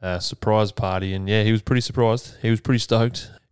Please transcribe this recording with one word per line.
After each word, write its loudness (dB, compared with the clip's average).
uh, -4
surprise 0
party, -2
and -6
yeah, 2
he 2
was 2
pretty 2
surprised. 0
He 2
was 2
pretty 0
stoked. 0